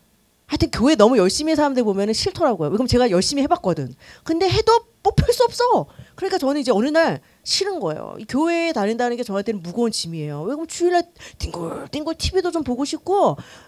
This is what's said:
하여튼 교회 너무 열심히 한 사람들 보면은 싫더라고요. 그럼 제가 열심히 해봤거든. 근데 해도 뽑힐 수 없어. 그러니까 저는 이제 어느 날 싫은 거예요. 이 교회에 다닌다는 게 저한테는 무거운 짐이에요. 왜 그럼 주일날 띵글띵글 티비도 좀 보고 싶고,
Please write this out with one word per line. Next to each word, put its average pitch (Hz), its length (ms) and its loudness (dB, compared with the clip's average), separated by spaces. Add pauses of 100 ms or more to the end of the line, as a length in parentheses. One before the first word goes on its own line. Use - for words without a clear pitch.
(460)
하여튼 302 240 0
교회 277 240 4
너무 226 240 6
열심히 196 340 2
한 311 40 2
사람들 277 280 2
보면은 208 300 0
싫더라고요. 226 560 -2
그럼 233 160 0
제가 247 240 4
열심히 190 320 0
해봤거든. 175 500 -2 (300)
근데 339 260 0
해도 440 240 2 (300)
뽑힐 - 320 2
수 508 100 2
없어. 466 420 2 (280)
그러니까 370 240 -4
저는 285 220 0
이제 262 100 -2
어느 220 180 2
날 302 320 2 (220)
싫은 381 380 -2
거예요. 95 400 -6
이 220 40 -14
교회에 330 480 0
다닌다는 233 440 -2
게 240 80 -4
저한테는 202 380 -4
무거운 220 280 -2
짐이에요. 151 520 -8
왜 226 120 -6
그럼 320 120 -8
주일날 349 380 0 (340)
띵글띵글 294 760 -8
티비도 359 380 -2
좀 330 100 -2
보고 247 240 -4
싶고, 320 500 0 (320)